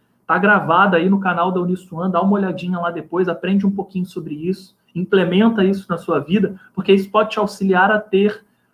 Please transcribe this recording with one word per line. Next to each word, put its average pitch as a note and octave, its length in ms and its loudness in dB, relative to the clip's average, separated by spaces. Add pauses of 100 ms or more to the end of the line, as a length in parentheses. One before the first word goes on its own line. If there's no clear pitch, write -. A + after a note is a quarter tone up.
(260)
tá E3 100 0
gravada F3+ 600 2
aí F3+ 100 2
no G3 100 2
canal F3+ 320 0
da F3+ 100 -2
Uniswan, F3+ 500 -4
dá G3 100 0
uma G3 140 2
olhadinha F3+ 440 -4
lá E3+ 120 -4
depois, F3 360 -4
aprende F#3+ 400 -2
um G3 40 2
pouquinho F#3+ 360 -6
sobre D#3 280 -10
isso, F3 420 -8 (180)
implementa F#3+ 720 2
isso G3 240 -2
na E3+ 100 -4
sua D#3+ 200 -2
vida, F#3 400 -2 (160)
porque G3 180 0
isso G3 180 2
pode G#3+ 200 2
te - 80 -6
auxiliar G3 520 2
a G#3+ 100 2
ter G3+ 440 0 (300)